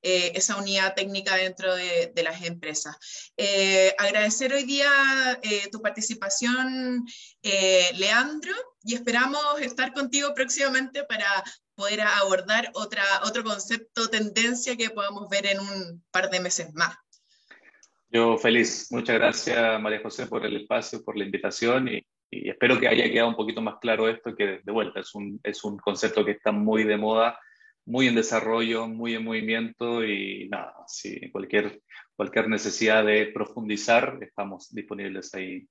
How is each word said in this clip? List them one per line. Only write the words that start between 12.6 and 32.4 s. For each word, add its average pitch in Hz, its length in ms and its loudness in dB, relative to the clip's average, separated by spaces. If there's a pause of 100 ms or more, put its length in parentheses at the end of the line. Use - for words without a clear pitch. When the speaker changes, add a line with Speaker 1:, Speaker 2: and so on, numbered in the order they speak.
Speaker 1:
otra, 208 300 -2 (220)
otro 220 180 -2
concepto, 220 680 -4
tendencia 226 680 0
que 226 140 -2
podamos 202 400 -6
ver 196 160 -2
en 196 140 0
un 190 520 -10
par 190 180 2
de 185 100 0
meses 170 340 -4
más. 160 220 0 (1120)
Speaker 2:
Yo 117 280 4
feliz. 117 540 2
Muchas 120 260 0
gracias, 117 640 2
María 107 200 -2
José, 117 260 -8
por 117 180 -4
el 107 120 -2
espacio, - 460 -4
por 104 120 -8
la 101 100 -2
invitación, 117 640 0
y, - 180 -6 (260)
y - 180 -8
espero 123 300 4
que 127 80 4
haya 120 240 4
quedado 117 180 4
un 113 60 -4
poquito 113 260 -4
más 110 180 -4
claro 110 300 2
esto, 113 260 -6
que 98 280 -2
de 101 80 -8
vuelta 104 280 -2
es - 140 -14
un, 101 300 -10
es 104 200 -6
un 101 140 -6
concepto 104 480 0
que 104 60 0
está 104 200 -2
muy 107 320 2
de 107 140 2
moda, 110 420 2 (460)
muy 127 220 2
en 120 80 4
desarrollo, 113 720 0
muy 113 280 -6
en 113 80 -6
movimiento, 113 800 -2
y 98 460 -4
nada, 98 240 -8 (140)
si - 440 -12
cualquier, 101 500 0 (340)
cualquier 101 340 0